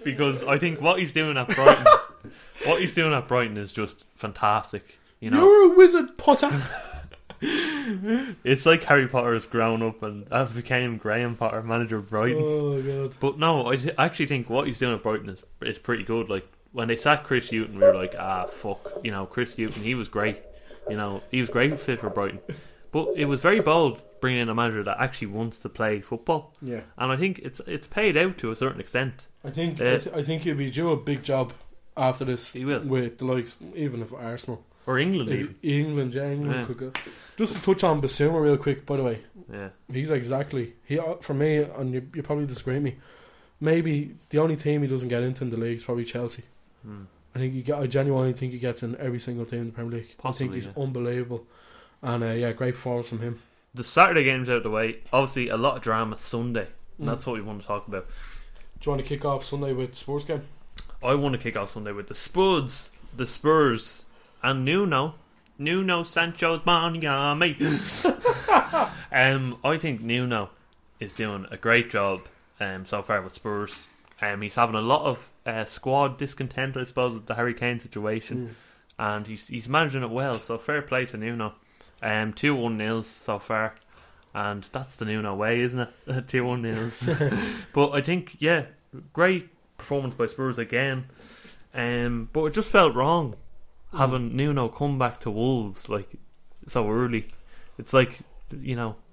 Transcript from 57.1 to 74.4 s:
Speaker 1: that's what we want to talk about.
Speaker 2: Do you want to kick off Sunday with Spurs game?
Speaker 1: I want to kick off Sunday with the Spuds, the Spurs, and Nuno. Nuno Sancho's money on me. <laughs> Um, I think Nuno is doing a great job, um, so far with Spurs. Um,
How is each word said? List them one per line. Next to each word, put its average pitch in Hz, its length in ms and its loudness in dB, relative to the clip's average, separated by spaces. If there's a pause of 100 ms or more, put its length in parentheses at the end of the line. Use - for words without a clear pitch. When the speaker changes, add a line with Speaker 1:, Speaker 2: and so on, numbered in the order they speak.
Speaker 1:
that's - 160 -6
what 127 60 -4
we 110 80 -6
want 104 200 -10
to - 60 -18
talk 104 200 -6
about. 98 200 -8 (720)
Speaker 2:
Do - 100 -4
you - 20 0
want 135 120 -2
to - 40 -10
kick 143 180 -6
off 139 200 -2
Sunday 139 280 -4
with 127 220 -4
Spurs 143 300 -6
game? 151 160 -4 (600)
Speaker 1:
I 123 100 2
want 139 200 2
to 123 60 -2
kick 117 160 -6
off 101 140 -4
Sunday 107 220 -10
with 101 160 -10
the - 80 -10
Spuds, 175 760 0 (260)
the 127 120 -4
Spurs, 147 760 2 (400)
and 131 220 0
Nuno. 156 480 2 (460)
Nuno 175 420 0
Sancho's 170 640 0
money 165 400 2
on 143 320 2
me. 160 180 2
<laughs> 147 560 0 (1000)
Um, 131 520 2
I 151 140 2
think 147 240 -4
Nuno 117 480 -2 (500)
is 101 120 -10
doing 101 400 -6
a 107 60 -12
great 117 320 2
job, 98 380 -2 (320)
um, 95 260 -6
so 104 160 -4
far 101 200 0
with 92 140 -12
Spurs. 104 500 -6 (360)
Um, 101 200 -2